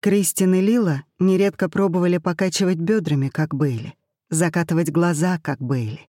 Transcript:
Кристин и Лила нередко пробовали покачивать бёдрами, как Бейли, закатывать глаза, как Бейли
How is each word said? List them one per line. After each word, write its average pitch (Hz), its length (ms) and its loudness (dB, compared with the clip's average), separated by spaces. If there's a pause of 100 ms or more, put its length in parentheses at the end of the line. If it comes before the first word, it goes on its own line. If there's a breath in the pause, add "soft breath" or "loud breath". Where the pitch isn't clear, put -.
Кристин 190 540 2
и 185 80 2
Лила 196 400 2 (160)
нередко 190 500 2
пробовали 180 480 0
покачивать 180 640 0
бёдрами, 160 500 0
как 156 260 -4
Бейли, 127 400 -4 (360)
закатывать 165 600 0
глаза, 170 480 0
как 143 220 -6
Бейли 123 520 -6